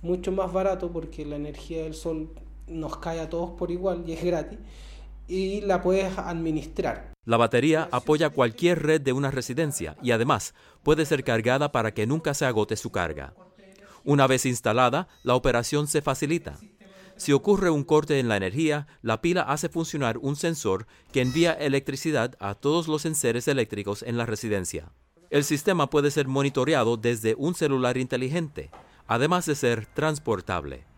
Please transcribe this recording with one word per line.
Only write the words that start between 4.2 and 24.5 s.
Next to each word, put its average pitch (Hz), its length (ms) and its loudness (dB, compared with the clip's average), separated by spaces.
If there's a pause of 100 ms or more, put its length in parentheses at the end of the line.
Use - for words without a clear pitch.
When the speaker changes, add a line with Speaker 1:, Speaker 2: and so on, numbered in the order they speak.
Speaker 1:
gratis, 170 340 -2 (720)
y 190 320 -2
la 190 220 0
puedes 190 340 2
administrar. 160 960 -4 (140)
Speaker 2:
La 117 100 4
batería 127 560 4
apoya 151 380 2
cualquier 143 520 2
red 156 200 4
de 135 100 2
una 135 180 0
residencia 127 720 -4
y 120 100 2
además 117 420 0 (280)
puede 151 220 4
ser 143 200 0
cargada 127 460 2
para 113 220 0
que 110 140 0
nunca 151 260 0
se 139 140 0
agote 107 300 0
su 107 140 -8
carga. 73 440 -4 (680)
Una 139 220 6
vez 131 200 4
instalada, 123 600 2 (160)
la 123 120 2
operación 127 520 0
se 147 140 0
facilita. 156 580 -4 (580)
Si - 160 2
ocurre 196 380 4
un 143 140 2
corte 151 340 4
en 127 80 2
la 107 120 2
energía, 147 500 0 (140)
la 113 180 -2
pila 175 220 2
hace 151 260 -2
funcionar 151 500 -2
un 135 160 -2
sensor 110 520 0 (260)
que 131 80 2
envía 156 320 4
electricidad 139 880 0
a 101 140 -4
todos 160 340 0
los 151 160 -2
enseres 123 420 0
eléctricos 104 560 -2
en 117 140 -4
la 117 80 -2
residencia. 101 680 -4 (380)